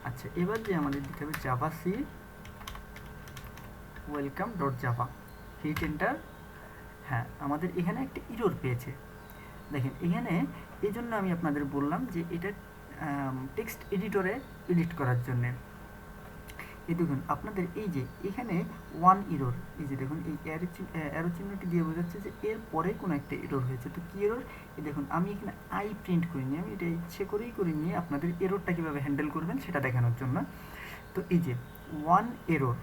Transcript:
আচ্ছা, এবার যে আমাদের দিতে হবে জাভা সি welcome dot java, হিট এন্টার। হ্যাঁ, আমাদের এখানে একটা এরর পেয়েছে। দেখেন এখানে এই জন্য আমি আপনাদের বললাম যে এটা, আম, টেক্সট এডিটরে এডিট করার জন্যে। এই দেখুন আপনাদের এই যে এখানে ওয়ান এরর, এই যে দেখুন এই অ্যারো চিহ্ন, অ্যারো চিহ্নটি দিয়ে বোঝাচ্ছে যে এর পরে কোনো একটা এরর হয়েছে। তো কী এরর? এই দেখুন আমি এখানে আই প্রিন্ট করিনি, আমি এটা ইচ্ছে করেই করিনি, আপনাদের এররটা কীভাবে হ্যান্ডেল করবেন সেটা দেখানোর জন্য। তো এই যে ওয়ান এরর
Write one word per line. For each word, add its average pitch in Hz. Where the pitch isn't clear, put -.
আচ্ছা, -
এবার 208
যে 202
আমাদের 143
দিতে 143
হবে 156
জাভা 131
সি 208
welcome 156
dot 135
java, 123
হিট 156
এন্টার। 160
হ্যাঁ, 117
আমাদের 151
এখানে 208
একটা -
এরর 220
পেয়েছে। 127
দেখেন 143
এখানে 226
এই 202
জন্য 233
আমি 190
আপনাদের 147
বললাম 143
যে 170
এটা, 180
আম, 135
টেক্সট -
এডিটরে 202
এডিট 170
করার 123
জন্যে। 123
এই 170
দেখুন 147
আপনাদের 180
এই 208
যে 135
এখানে 202
ওয়ান 190
এরর, 131
এই 151
যে 135
দেখুন 143
এই 156
অ্যারো 160
চিহ্ন, 165
অ্যারো 165
চিহ্নটি 196
দিয়ে 170
বোঝাচ্ছে 170
যে -
এর 220
পরে 165
কোনো 180
একটা 139
এরর -
হয়েছে। 127
তো 175
কী 196
এরর? 233
এই 151
দেখুন 143
আমি 185
এখানে 202
আই 208
প্রিন্ট 170
করিনি, 135
আমি 208
এটা 180
ইচ্ছে 170
করেই 226
করিনি, 165
আপনাদের 170
এররটা 190
কীভাবে 160
হ্যান্ডেল 143
করবেন 160
সেটা -
দেখানোর 120
জন্য। 139
তো 185
এই 175
যে 127
ওয়ান 202
এরর 135